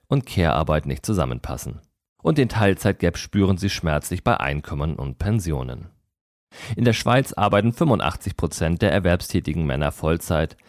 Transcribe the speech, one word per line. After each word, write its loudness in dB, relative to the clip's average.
und 0
Care-Arbeit 2
nicht -6
zusammenpassen. -4
Und 0
den 4
Teilzeitgap 2
spüren 2
sie -2
schmerzlich -2
bei 2
Einkommen -4
und -8
Pensionen. -4
In 0
der 6
Schweiz 2
arbeiten 4
fünfundachtzig 0
Prozent -2
der 4
erwerbstätigen 0
Männer 0
Vollzeit, 0